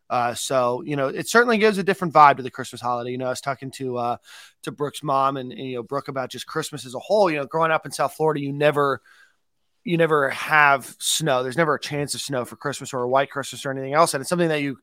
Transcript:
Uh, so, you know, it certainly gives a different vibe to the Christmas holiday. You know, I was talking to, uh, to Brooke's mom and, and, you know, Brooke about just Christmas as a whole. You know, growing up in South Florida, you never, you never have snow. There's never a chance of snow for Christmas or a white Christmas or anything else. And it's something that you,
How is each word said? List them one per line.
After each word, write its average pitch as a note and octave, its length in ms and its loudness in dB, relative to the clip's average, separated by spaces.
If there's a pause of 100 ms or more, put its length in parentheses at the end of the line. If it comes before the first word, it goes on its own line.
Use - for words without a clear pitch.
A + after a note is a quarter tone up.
Uh, A#2+ 260 0
so, B2+ 480 0
you D3 140 -4
know, C3+ 100 2
it D#3+ 220 -4
certainly A#3+ 280 0
gives G#3+ 220 2
a F#3+ 60 -4
different F3+ 280 -2
vibe C#3+ 260 8
to C3 40 -8
the B2 80 -8
Christmas B2 300 -10
holiday. A#2+ 320 -4
You B2+ 60 -6
know, C3 80 -4
I B2+ 40 0
was B2 100 -6
talking C3+ 320 -6
to, B2+ 240 -6
uh, A#2+ 200 -2 (460)
to D#3 100 -8
Brooke's C#3+ 320 -8
mom C3+ 320 2
and, B2+ 160 -8
and, - 80 -12
you C3 160 -8
know, A#2 80 -6
Brooke C#3 240 -6
about C3 220 -6
just - 180 -12
Christmas D3 360 -6
as B2 120 -12
a - 20 -10
whole. F#3+ 320 4
You D3+ 60 0
know, C#3 100 -4
growing D#3+ 240 0
up D#3 160 0
in C#3+ 60 -10
South C#3+ 220 -2
Florida, D#3 260 0
you C#3 120 -4
never, C#3+ 500 2 (840)
you F3 120 0
never D#3 340 4
have C#3+ 680 4
snow. C3 460 0
There's B2+ 120 -6
never D3+ 200 4
a - 40 -6
chance C#3+ 360 -4
of A#2 40 -6
snow C3 240 -4
for A2+ 120 -12
Christmas C#3 360 -8
or B2+ 100 -2
a B2 60 -2
white C3+ 220 2
Christmas C3 340 -8
or C#3+ 60 -4
anything C3+ 240 -6
else. C#3 180 6
And C#3 80 -2
it's C3 80 -10
something F3 200 2
that D3+ 140 0
you, C3+ 200 -4